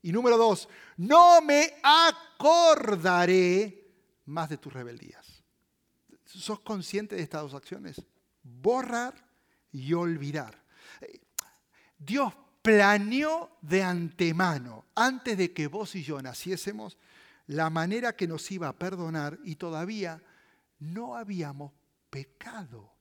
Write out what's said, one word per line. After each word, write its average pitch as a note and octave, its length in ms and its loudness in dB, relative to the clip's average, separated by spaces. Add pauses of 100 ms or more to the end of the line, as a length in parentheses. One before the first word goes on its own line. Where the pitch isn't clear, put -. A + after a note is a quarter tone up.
Y F3 80 -8
número A#3 260 2
dos, A3+ 320 2 (280)
"no E4 440 10
me D4 420 2
acordaré G#3 2000 4 (460)
más D#3 240 -8
de D3 80 -10
tus C3 140 -18
rebeldías". - 720 -18 (840)
¿Sos G3+ 340 -12
consciente G3+ 560 -8
de F3 60 -8
estas D3+ 200 -10
dos C#3 120 -14
acciones? - 480 -16 (400)
Borrar A#3 720 -4 (580)
y C#3 220 -6
olvidar. D3+ 680 -6 (1300)
Dios G#3 380 -4 (260)
planeó A3 1040 2
de F3 200 0
antemano, E3+ 1120 -4
antes A#3+ 440 -2
de F3+ 160 -2
que D3+ 140 -6
vos G3 260 -10
y F3+ 80 -8
yo C#3 180 -10
naciésemos, F#3 800 -12 (480)
la D#3+ 240 -4
manera G#3 440 -4
que F#3 120 -6
nos D#3+ 240 -10
iba F3 180 -8
a B2+ 100 -12
perdonar E3 680 -8
y E3 120 -12
todavía E3+ 680 -10 (580)
no A3+ 360 -12
habíamos D3+ 560 -12 (380)
pecado. C#3 920 -18